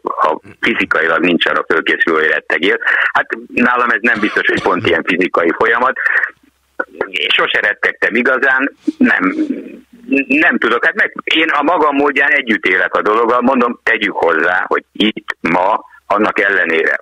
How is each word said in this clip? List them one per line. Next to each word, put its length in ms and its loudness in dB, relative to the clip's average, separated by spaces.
ha 380 -2
fizikailag 640 0
nincs 240 2
arra 220 0
fölkészülve, 520 0
hogy 100 2
rettegél. 480 0
Hát 140 0
nálam 360 2
ez 100 0
nem 200 0
biztos, 280 0
hogy 140 0
pont 240 0
ilyen 180 0
fizikai 520 0
folyamat. 420 0
Én 220 -4
sose 320 0
rettegtem 540 -2
igazán, 600 0
nem, 360 2
nem 320 0
tudok. 260 0
Hát 100 0
meg 200 -4
én 240 0
a 140 0
magam 340 2
módján 340 2
együtt 340 0
élek 300 0
a 80 0
dologgal, 380 2
mondom, 420 2
tegyük 320 -2
hozzá, 520 0
hogy 260 -2
itt 480 -2
ma, 440 0
annak 340 0
ellenére, 600 0